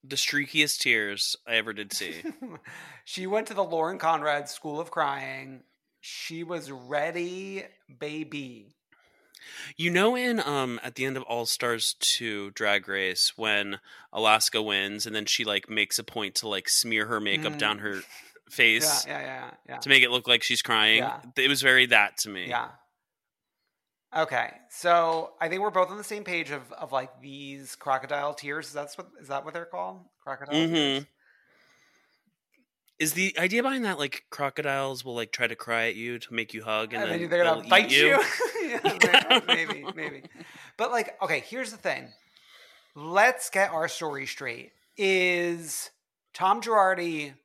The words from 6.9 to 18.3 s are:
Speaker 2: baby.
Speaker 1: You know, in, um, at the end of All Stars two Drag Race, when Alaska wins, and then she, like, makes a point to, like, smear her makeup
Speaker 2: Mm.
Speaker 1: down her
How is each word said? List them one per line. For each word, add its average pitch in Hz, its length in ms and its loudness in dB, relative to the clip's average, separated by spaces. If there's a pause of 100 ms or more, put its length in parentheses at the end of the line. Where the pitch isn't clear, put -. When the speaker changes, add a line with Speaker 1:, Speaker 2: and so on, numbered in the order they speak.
Speaker 2:
baby. 147 760 -10 (1000)
Speaker 1:
You 170 120 2
know, 196 260 4
in, 247 240 2
um, 131 440 0
at 123 100 -10
the 131 120 -4
end 135 120 -4
of 131 60 -8
All 117 240 -4
Stars - 520 0
two 104 520 0
Drag 104 360 0
Race, 95 480 0
when 104 440 -2 (340)
Alaska 110 480 4
wins, 101 460 -2
and 107 80 -8
then 107 100 -2
she, - 180 0
like, 101 280 -2
makes 107 260 0
a 117 60 -4
point 104 320 -6
to, - 120 -4
like, 101 220 -4
smear 110 380 0
her 113 120 -2
makeup 101 340 0
Speaker 2:
Mm. 98 40 -10
Speaker 1:
down 104 220 0
her 101 220 -6 (500)